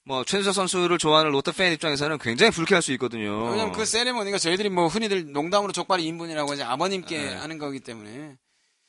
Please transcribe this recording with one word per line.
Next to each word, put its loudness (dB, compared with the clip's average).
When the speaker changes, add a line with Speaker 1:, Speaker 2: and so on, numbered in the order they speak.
Speaker 1:
뭐 -2
최준석 2
선수를 2
좋아하는 4
롯데 2
팬 2
입장에서는 -2
굉장히 4
불쾌할 2
수 -4
있거든요. -2
Speaker 2:
왜냐면 0
그 -4
세리머니가 -2
저희들이 2
뭐 4
흔히들 0
농담으로 0
족발이 0
인 -4
분이라고 -4
하지 -4
아버님께 -2
Speaker 1:
네. -4
Speaker 2:
하는 -10
거기 -6
때문에. -14